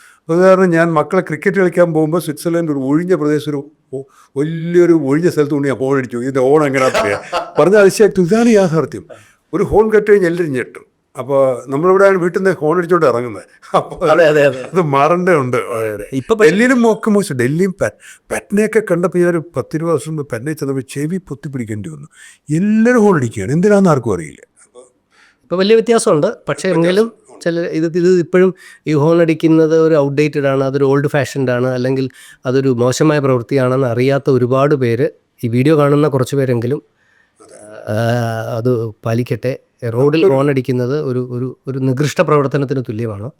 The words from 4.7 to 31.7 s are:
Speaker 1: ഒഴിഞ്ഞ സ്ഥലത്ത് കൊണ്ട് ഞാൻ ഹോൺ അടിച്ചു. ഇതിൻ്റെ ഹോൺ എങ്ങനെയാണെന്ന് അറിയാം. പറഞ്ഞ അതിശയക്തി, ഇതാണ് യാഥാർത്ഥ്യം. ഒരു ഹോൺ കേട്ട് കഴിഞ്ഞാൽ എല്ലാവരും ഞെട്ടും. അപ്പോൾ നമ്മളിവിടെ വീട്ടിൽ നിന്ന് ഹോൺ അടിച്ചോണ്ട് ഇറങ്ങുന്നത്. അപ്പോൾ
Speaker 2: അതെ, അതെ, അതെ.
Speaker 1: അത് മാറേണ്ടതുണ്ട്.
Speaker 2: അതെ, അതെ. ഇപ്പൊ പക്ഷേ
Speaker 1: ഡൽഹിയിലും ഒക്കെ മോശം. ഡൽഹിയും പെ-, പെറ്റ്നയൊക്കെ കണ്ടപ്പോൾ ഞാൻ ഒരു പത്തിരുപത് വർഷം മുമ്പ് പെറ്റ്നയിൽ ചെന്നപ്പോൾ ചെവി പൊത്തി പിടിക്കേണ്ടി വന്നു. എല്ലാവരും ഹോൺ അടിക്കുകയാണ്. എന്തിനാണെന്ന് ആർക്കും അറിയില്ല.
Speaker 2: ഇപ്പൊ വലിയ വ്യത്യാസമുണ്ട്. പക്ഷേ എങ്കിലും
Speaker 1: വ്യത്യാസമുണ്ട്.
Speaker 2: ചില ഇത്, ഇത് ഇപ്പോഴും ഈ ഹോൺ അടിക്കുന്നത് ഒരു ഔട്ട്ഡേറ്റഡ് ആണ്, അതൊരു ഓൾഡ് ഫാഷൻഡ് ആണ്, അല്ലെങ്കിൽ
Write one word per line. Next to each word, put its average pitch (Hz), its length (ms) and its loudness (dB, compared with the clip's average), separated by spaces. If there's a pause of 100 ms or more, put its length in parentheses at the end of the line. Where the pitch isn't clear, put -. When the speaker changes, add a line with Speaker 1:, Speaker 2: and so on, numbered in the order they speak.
Speaker 1:
ഒഴിഞ്ഞ 156 360 0
സ്ഥലത്ത് 147 220 0
കൊണ്ട് 143 160 -2
ഞാൻ 123 100 -2
ഹോൺ 131 200 0
അടിച്ചു. 120 200 -6
ഇതിൻ്റെ 135 220 -4
ഹോൺ 147 260 4
എങ്ങനെയാണെന്ന് 131 340 0
അറിയാം. - 600 -4
പറഞ്ഞ 175 160 4
അതിശയക്തി, 196 460 4
ഇതാണ് 220 280 2
യാഥാർത്ഥ്യം. 160 560 0 (480)
ഒരു 180 100 0
ഹോൺ 208 300 0
കേട്ട് 208 180 2
കഴിഞ്ഞാൽ 190 180 4
എല്ലാവരും 170 240 -4
ഞെട്ടും. - 360 -8 (300)
അപ്പോൾ 131 480 0
നമ്മളിവിടെ 185 420 4
വീട്ടിൽ 180 300 0
നിന്ന് 190 160 0
ഹോൺ 156 220 -2
അടിച്ചോണ്ട് 170 280 2
ഇറങ്ങുന്നത്. 120 720 -4
അപ്പോൾ 165 360 -2
Speaker 2:
അതെ, 165 160 4
അതെ, 151 180 4
അതെ. 131 160 -2 (120)
Speaker 1:
അത് 180 80 0
മാറേണ്ടതുണ്ട്. 151 760 0
Speaker 2:
അതെ, 110 360 -4
അതെ. 104 200 -12
ഇപ്പൊ 139 220 -4
പക്ഷേ 214 160 4
Speaker 1:
ഡൽഹിയിലും 233 400 2
ഒക്കെ 214 180 -2
മോശം. 202 260 0
ഡൽഹിയും 156 460 -2
പെ-, 110 100 -2 (100)
പെറ്റ്നയൊക്കെ 214 800 -4 (100)
കണ്ടപ്പോൾ 175 260 -2
ഞാൻ 175 120 2
ഒരു 170 140 -2 (120)
പത്തിരുപത് 160 380 -4
വർഷം 156 220 -4
മുമ്പ് 147 160 -8
പെറ്റ്നയിൽ 135 240 -8
ചെന്നപ്പോൾ 135 340 -6
ചെവി 156 280 -6
പൊത്തി 151 300 -12
പിടിക്കേണ്ടി 110 420 -10
വന്നു. 73 180 -18 (480)
എല്ലാവരും 220 460 2
ഹോൺ 208 140 4
അടിക്കുകയാണ്. 113 360 -4
എന്തിനാണെന്ന് 196 380 4
ആർക്കും 117 240 0
അറിയില്ല. 78 280 -10 (800)
Speaker 2:
ഇപ്പൊ - 320 -12
വലിയ 202 200 4
വ്യത്യാസമുണ്ട്. 220 520 2 (220)
പക്ഷേ 151 200 -4
എങ്കിലും 180 360 2
Speaker 1:
വ്യത്യാസമുണ്ട്. - 380 -16
Speaker 2:
ചില 170 160 -2
ഇത്, 165 380 -4
ഇത് 180 220 4
ഇപ്പോഴും 180 360 2 (320)
ഈ 151 60 0
ഹോൺ 160 280 4
അടിക്കുന്നത് 160 580 2
ഒരു 160 160 2
ഔട്ട്ഡേറ്റഡ് 143 500 0
ആണ്, 135 180 0
അതൊരു 135 200 -2
ഓൾഡ് 139 240 2
ഫാഷൻഡ് 135 440 -2
ആണ്, 123 160 0
അല്ലെങ്കിൽ 131 420 -4 (360)